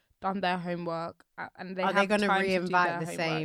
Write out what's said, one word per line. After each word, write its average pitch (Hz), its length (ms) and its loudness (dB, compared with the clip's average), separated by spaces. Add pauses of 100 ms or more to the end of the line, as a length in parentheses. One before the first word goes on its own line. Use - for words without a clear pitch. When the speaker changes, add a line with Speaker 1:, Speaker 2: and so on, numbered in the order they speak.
(220)
Speaker 1:
done 196 180 -4
their 185 180 0
homework, 170 680 -6 (120)
uh, - 200 -10
and 185 180 -12
they 185 80 2
Speaker 2:
Are 190 100 2
Speaker 1:
have - 20 -2
Speaker 2:
they 202 120 6
gonna 208 200 2
Speaker 1:
time 190 140 4
to 190 60 0
do - 20 0
Speaker 2:
re-invite 180 400 2
Speaker 1:
their 170 100 -4
Speaker 2:
the 165 60 -4
Speaker 1:
homework. 170 120 -6 (280)